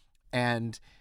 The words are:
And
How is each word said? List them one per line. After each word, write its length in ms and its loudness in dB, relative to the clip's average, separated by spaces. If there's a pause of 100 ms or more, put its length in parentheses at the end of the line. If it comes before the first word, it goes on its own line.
(320)
And 480 0 (220)